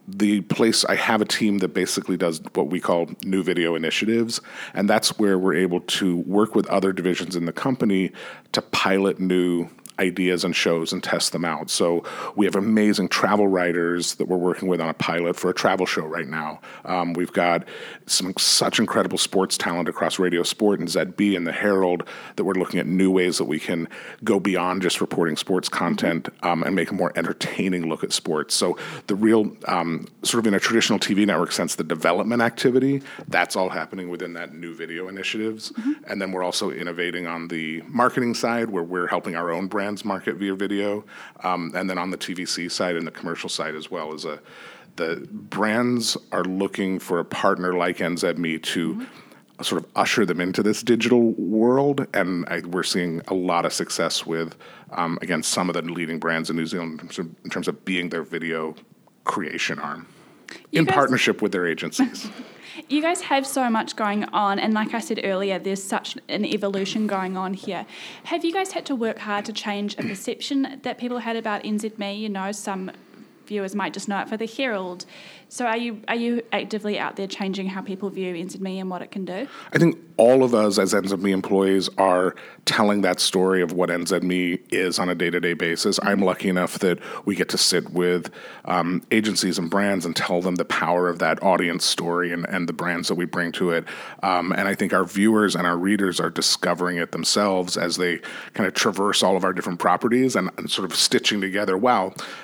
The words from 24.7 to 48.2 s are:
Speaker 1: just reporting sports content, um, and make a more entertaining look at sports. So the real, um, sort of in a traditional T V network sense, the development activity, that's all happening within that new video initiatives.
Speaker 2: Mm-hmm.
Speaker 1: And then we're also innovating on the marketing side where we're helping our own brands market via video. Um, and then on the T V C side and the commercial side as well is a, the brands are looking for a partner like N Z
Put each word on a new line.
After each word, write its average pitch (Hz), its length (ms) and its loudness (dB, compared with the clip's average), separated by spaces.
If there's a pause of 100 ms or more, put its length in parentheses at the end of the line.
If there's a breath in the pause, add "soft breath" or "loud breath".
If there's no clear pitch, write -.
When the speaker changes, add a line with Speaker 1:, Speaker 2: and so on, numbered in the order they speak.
Speaker 1:
just 90 220 0
reporting 82 340 0
sports 92 320 -2
content, 85 600 -2 (120)
um, 87 200 0
and 87 120 0
make 85 160 0
a 104 40 -4
more 92 200 0
entertaining 85 720 -2
look 80 160 -4
at - 120 -2
sports. 76 400 -2
So - 240 0 (280 loud breath)
the 107 80 0
real, 110 400 4 (120)
um, 85 420 -2 (140)
sort - 200 0
of 113 40 4
in 101 80 4
a 95 60 2
traditional 113 380 4
T - 140 0
V 104 140 4
network 85 260 2
sense, 87 220 -2
the 87 100 -4
development 90 560 0
activity, 131 600 2 (260 loud breath)
that's 87 260 0
all 92 140 0
happening 90 400 -8
within 87 240 -8
that 85 220 -12
new 82 200 -12
video 82 340 -10
initiatives. 110 640 -6
Speaker 2:
Mm-hmm. 233 200 -2 (160)
Speaker 1:
And 101 140 -4
then 95 100 -4
we're 92 100 -2
also 90 280 -2
innovating 87 560 -4
on 85 220 -8
the 80 380 -6
marketing 120 460 0
side 117 380 -2
where 92 120 -2
we're 87 260 -2
helping 87 280 -4
our 85 140 -2
own 87 160 -2
brands 101 240 -4 (140)
market 101 320 -4
via 98 180 -2
video. 101 500 -2 (380 loud breath)
Um, 90 320 -2
and 92 160 -2
then 90 80 -4
on 87 140 -4
the 85 40 -6
T - 160 -8
V 87 140 -8
C 87 220 -4
side 90 260 -2
and 82 100 -4
the 80 60 -8
commercial - 380 -8
side 78 260 -6
as 78 160 -12
well 78 240 -8
is 76 100 -10
a, 76 140 -8 (560 loud breath)
the 82 380 -4
brands 110 840 0 (140)
are 92 140 0
looking 95 560 -2
for 87 180 -2
a 82 60 0
partner 90 500 0
like 90 260 0
N 87 160 0
Z 85 180 0